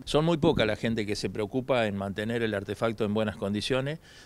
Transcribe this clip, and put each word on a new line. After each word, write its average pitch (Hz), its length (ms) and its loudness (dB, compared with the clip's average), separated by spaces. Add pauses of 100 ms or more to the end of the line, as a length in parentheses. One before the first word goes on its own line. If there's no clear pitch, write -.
Son 151 200 2
muy 165 140 2
poca 143 260 4
la 107 120 0
gente 113 280 0
que 101 120 -2
se - 120 -2
preocupa 117 580 0
en 101 100 -2
mantener 107 460 -2
el 110 120 0
artefacto 104 500 -2
en 101 80 0
buenas 107 240 0
condiciones, 127 640 -2 (260)